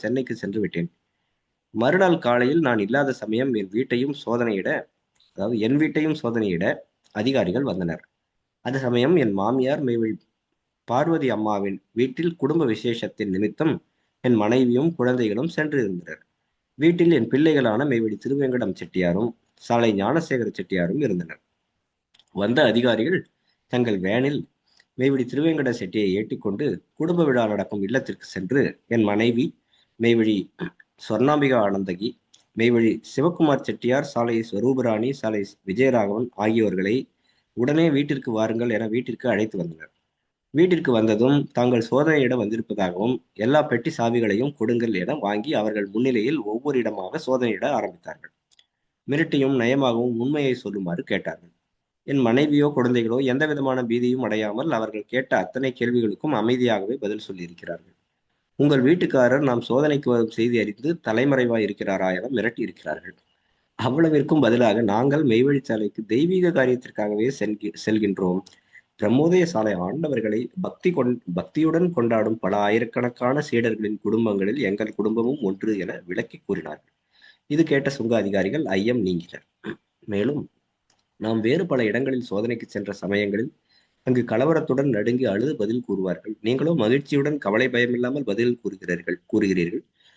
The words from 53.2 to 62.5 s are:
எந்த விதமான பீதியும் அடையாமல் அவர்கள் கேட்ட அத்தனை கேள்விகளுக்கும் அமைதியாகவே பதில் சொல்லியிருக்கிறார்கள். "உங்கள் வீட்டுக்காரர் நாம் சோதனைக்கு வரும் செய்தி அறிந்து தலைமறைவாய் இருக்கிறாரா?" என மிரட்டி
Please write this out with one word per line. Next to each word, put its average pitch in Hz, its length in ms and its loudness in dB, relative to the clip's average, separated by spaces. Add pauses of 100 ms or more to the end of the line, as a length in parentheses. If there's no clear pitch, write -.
எந்த 135 240 0
விதமான 135 360 -2
பீதியும் 120 380 0
அடையாமல் 110 500 -2
அவர்கள் 110 340 -4
கேட்ட 127 320 -2
அத்தனை 127 360 -2
கேள்விகளுக்கும் 120 640 0
அமைதியாகவே 113 600 0
பதில் 107 320 -6
சொல்லியிருக்கிறார்கள். 87 680 -14 (600)
"உங்கள் 139 280 4
வீட்டுக்காரர் 139 600 4
நாம் 123 180 2
சோதனைக்கு 143 480 0
வரும் 117 200 2
செய்தி 117 300 0
அறிந்து 117 440 -4
தலைமறைவாய் 120 640 2
இருக்கிறாரா?" 98 480 -2
என 92 140 -6
மிரட்டி 117 340 -2